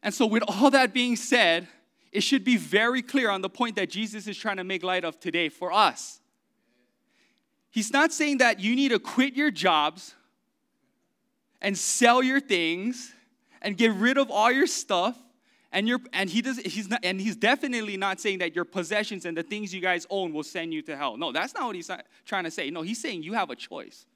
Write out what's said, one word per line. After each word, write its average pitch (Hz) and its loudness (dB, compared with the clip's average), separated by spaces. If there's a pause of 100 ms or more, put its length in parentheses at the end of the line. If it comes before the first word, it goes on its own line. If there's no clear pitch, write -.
And - -2
so 262 2
with 220 4
all 254 6
that 269 4
being 247 2
said, 180 2 (440)
it 202 0
should 262 2
be 247 4
very 214 2
clear 262 0
on 196 0
the 190 -4
point 233 -4
that 190 -2
Jesus 214 -8
is 208 -10
trying 202 -4
to 185 -8
make 185 -6
light 180 -2
of 160 -6
today 165 -2
for 180 -8
us. 185 0 (1500)
He's 220 -4
not 302 4
saying 294 0
that 233 4
you 208 0
need 277 2
to 226 2
quit 254 0
your 294 2
jobs 160 0 (1500)
and 202 -2
sell 240 4
your 262 2
things 196 -2 (480)
and 202 -4
get 226 4
rid 226 2
of 269 2
all 214 4
your 269 4
stuff. 196 -2 (540)
And 202 0
you're, 240 2 (140)
and 185 -2
he 196 0
does, 247 -4
he's 196 -8
not, 226 -2
and 190 -2
he's 202 -2
definitely 226 0
not 190 -2
saying 196 -2
that 170 -4
your 175 -2
possessions 196 -4
and 170 -6
the 165 -4
things 202 -8
you 190 -8
guys 175 -2
own 190 -4
will 151 -6
send 165 -8
you 151 -6
to 151 -10
hell. 135 -6
No, 143 -6
that's 175 -4
not 320 -4
what 220 -6
he's 175 -12 (340)
trying 190 -4
to 160 -6
say. 143 -6
No, 165 -8
he's 214 -6
saying 190 -8
you 175 -10
have 202 -2
a 120 -10
choice. - -16